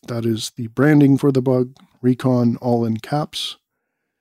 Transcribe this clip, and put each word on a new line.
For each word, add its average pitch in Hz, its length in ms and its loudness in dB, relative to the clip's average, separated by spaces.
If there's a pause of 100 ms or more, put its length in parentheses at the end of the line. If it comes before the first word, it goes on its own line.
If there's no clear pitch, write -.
that 117 180 -8
is 113 260 -4
the 117 180 -12
branding 139 500 4
for 143 140 0
the 131 100 0
bug, 127 320 -2 (260)
recon 123 580 0
all 120 260 0
in 110 140 -4
caps, - 580 -8 (640)